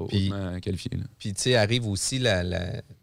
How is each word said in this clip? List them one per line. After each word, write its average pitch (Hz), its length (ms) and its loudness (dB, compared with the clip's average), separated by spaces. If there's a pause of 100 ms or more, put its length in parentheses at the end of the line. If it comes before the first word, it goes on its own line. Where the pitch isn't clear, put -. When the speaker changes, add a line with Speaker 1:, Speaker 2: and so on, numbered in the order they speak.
Speaker 1:
Puis, 98 220 2
Speaker 2:
hautement 92 300 -4
qualifié, 95 340 -4
là. 90 100 -4 (140)
Speaker 1:
puis, 104 160 -6
tu - 80 -4
sais, 123 140 4
arrive 113 320 4
aussi 101 320 -2
la, 98 240 2
la, 90 360 -4 (220)